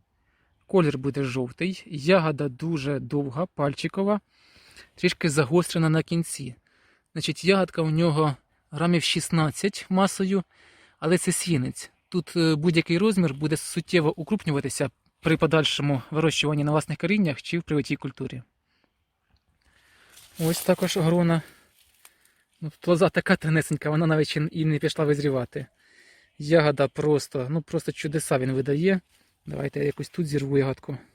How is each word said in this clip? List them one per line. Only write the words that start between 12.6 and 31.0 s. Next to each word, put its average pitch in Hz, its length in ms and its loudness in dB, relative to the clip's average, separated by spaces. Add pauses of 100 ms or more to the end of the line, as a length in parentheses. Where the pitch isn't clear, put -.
розмір 185 360 2
буде 147 240 -2
суттєво 165 600 -2
укрупнюватися 143 720 -2 (300)
при 160 180 2
подальшому 143 640 0 (100)
вирощуванні 151 520 0
на 147 80 0
власних 151 260 -2
коріннях 175 440 0
чи - 180 -6
в 165 40 -6
привитій 147 320 -2
культурі. 131 460 -10 (2000)
Ось 165 240 -2
також 185 340 0
грона. 165 440 2 (1200)
Ну, 156 80 -8
тут - 180 -16
лоза 175 220 4
така 185 260 0
тонесенька, 156 540 0
вона 156 180 2
навіть 156 200 2
ще 151 240 -2
і 180 140 -2
не 151 140 0
пішла 160 260 -2
визрівати. 143 600 -2 (720)
Ягода 147 500 4
просто, 147 640 -2
ну, 160 120 -2
просто 156 300 -6
чудеса 147 460 -2
він 127 140 -2
видає. 143 480 2 (500)
Давайте 143 300 -6
я 143 60 -2
якусь 147 240 -4
тут 170 180 -4
зірву 139 300 -2
ягодку. 135 400 -2 (180)